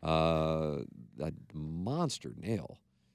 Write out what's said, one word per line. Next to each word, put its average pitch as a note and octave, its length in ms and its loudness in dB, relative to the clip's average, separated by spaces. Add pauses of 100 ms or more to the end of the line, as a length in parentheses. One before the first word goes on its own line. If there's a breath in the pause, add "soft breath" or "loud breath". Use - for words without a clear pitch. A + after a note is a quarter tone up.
Uh, D#2+ 800 4 (400)
a D#2 80 -2 (220)
monster F2 840 -2
nail, G#2 420 -4 (360)